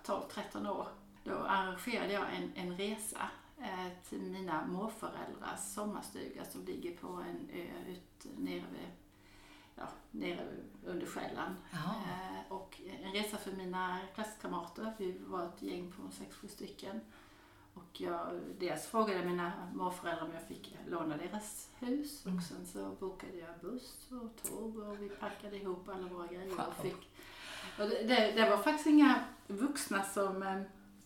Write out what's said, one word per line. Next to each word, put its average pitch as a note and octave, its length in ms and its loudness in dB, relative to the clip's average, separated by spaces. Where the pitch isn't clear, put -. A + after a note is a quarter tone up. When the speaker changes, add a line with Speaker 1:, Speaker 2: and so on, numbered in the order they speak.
Speaker 1:
tolv, - 200 0
tretton G#3 440 -4
år. F#3 220 0
Då - 140 -2
arrangerade F#3+ 720 2
jag F#3+ 120 2
en, F3+ 180 -2
en F3+ 220 -2
resa, G3+ 520 -2
eh, F#3 340 -4
till - 140 -4
mina F#3 440 -2
morföräldrars F3+ 960 -4
sommarstuga - 840 -4
som - 200 -10
ligger E3+ 320 -4
på - 120 -10
en F3 440 -6
ö F3 140 -6
ut - 340 -14
nere F3 340 -2
vid, - 160 -8
ja, - 80 -6
nere F3 360 -4
under F3+ 200 -2
Själland. - 480 -4
Speaker 2:
Ja. E3+ 80 -4
Speaker 1:
Eh, F#3 720 -4
och - 280 -8
en F#3+ 80 -4
resa G#3+ 240 0
för G3 160 -4
mina F#3 460 0
klasskamrater. G#3+ 840 -4
Vi F#3 280 -2
var F#3 180 -2
ett - 180 -8
gäng F3+ 300 -4
på F#3 200 -8
sex, - 240 -10
sju G#3 120 -12
stycken. - 520 -8
Och - 260 -14
jag, F3 400 0
dels E3 280 0
frågade G3+ 380 4
mina F3 280 2
morföräldrar F3 500 0
om E3 100 -4
jag E3 140 -8
fick - 280 -12
låna D#3+ 280 0
deras F3+ 520 -6
hus. C#4 460 -2
Speaker 2:
Mm. F#3 120 2
Speaker 1:
Och F3 60 0
sen F3+ 220 -8
så G3 220 -6
bokade F#3+ 380 -6
jag E3+ 320 -8
buss - 400 -8
och A#3 400 -6
tåg A3 280 -6
och G#3 240 -6
vi G3+ 60 -6
packade G3+ 480 -6
ihop F#3 320 -4
alla F#3 200 -4
våra F3 180 -6
grejer F3+ 220 -6
Speaker 2:
Wow. F#3+ 120 -2
Speaker 1:
och - 60 -4
fick, - 280 -4
och G#3 100 4
det, A3 140 4
det, A3+ 340 10
det A3 140 10
var G#3 60 12
faktiskt D4+ 300 6
inga D4 280 12
vuxna G#3 560 2
som, F#3+ 400 2
eh, F#3+ 180 2